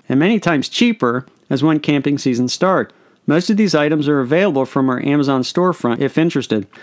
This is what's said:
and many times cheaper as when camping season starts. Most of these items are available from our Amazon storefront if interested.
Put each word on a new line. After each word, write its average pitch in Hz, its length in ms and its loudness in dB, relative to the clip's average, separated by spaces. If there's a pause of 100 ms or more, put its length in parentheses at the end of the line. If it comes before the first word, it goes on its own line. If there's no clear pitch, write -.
and 131 100 2
many 202 200 2
times 156 280 0
cheaper 135 580 0 (240)
as 135 140 -2
when 156 160 2
camping 143 380 0
season 123 300 -2
starts. 180 460 -2 (320)
Most 165 240 0
of 214 60 2
these 202 180 2
items 151 360 2
are 143 100 2
available 139 460 0
from 131 240 0
our 123 120 -2
Amazon 139 420 0
storefront 156 580 -2
if 139 160 -2
interested. 135 500 0 (160)